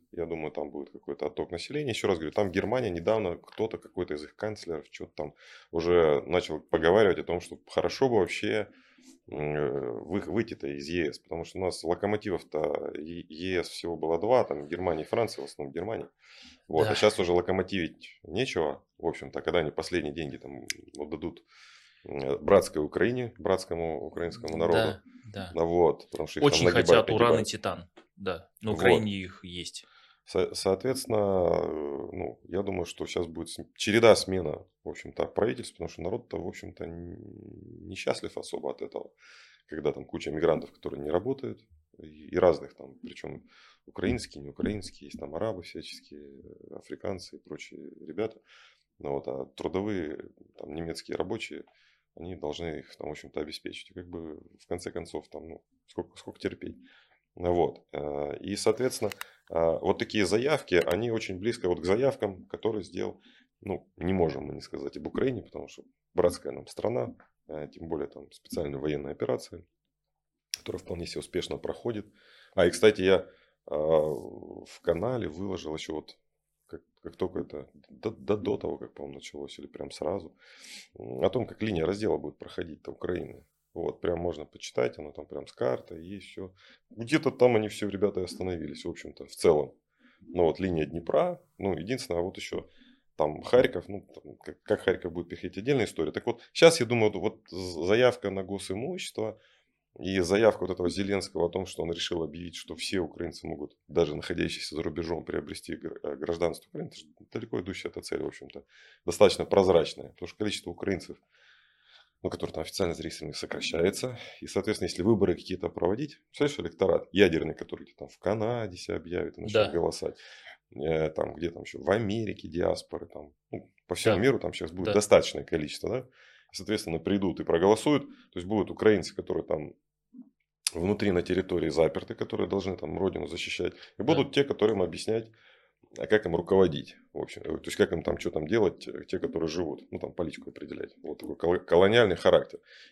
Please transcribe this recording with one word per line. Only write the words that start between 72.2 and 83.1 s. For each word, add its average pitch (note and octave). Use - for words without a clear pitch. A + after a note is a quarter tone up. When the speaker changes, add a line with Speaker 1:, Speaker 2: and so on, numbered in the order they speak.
Speaker 1:
А, F2+
и, F2
кстати, G#2
я, F#2+
э, -
в -
канале F#2+
выложил D#2+
еще D#2
вот, -
как, E2
как E2+
только F2+
это, D2
да, -
да G2+
до G#2+
того, D2+
как, -
по-моему, C#2+
началось, C#2+
или C#2+
прям C#2+
сразу, E2+
м, B1+
о G2+
том, A#2
как -
линия F2
раздела F#2+
будет D2
проходить-то -
Украины. -